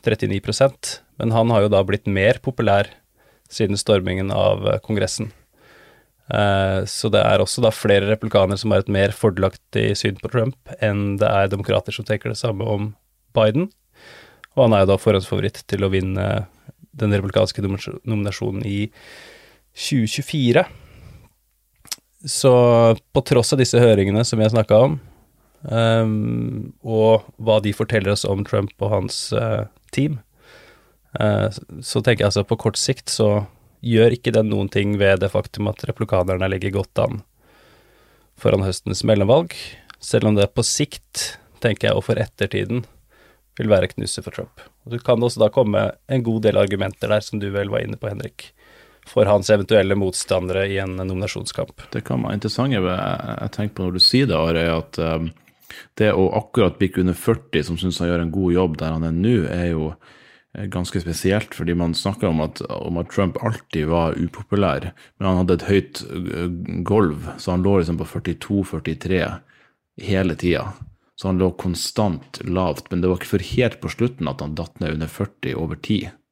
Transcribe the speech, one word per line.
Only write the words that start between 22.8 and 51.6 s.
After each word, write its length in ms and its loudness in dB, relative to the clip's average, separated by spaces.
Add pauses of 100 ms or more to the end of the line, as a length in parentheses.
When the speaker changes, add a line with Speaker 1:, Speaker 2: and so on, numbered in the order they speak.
Speaker 1:
på 100 2
tross 320 2
av 60 2
disse 180 4
høringene 480 6
som 160 0
jeg 80 4
snakket 320 4
om, 120 2 (760)
ehm, 1000 0 (100)
og 440 4 (120)
hva 240 2
de 140 -2
forteller 400 0
oss 100 -4
om 180 0
Trump 360 -2
og 100 -2
hans, 280 -2 (140)
eh, 340 -2 (260)
team, 260 -2 (1000)
eh, 280 2 (320)
så 220 -4
tenker 220 2
jeg 80 2
altså 160 0
på 100 -2
kort 180 -2
sikt 360 -4
så 340 0 (360)
gjør 340 4
ikke 160 -4
den 180 2
noen 200 -2
ting 280 0
ved 220 4
det 100 -2
faktum 380 -4
at 180 -6
republikanerne 640 -2
ligger 220 -4
godt 260 -4
an 240 -2 (1160)
foran 260 2
høstens 400 -4
mellomvalg, 480 2 (480)
selv 260 0
om 80 4
det 200 4
på 100 0
sikt, 760 -6 (220)
tenker 280 0
jeg, 80 2
og 80 -2
for 120 0
ettertiden, 680 -4 (720)
vil 120 -4
være 260 4
knuse 280 -8
for 100 -12
Trump. 280 -12 (240)
Og 80 -12
det 120 -8
kan 180 2
også 180 -2
da 80 6
komme 440 2 (160)
en 140 0
god 200 -2
del 140 4
argumenter 520 0
der, 120 2
som 200 -8
du 100 -6
vel 200 -4
var 100 -2
inne 160 -8
på, 140 -8
Henrik, 400 -12 (560)
for 180 2
hans 240 2
eventuelle 480 4
motstandere 720 -2
i 100 -4
en 180 -6
nominasjonskamp. 960 -8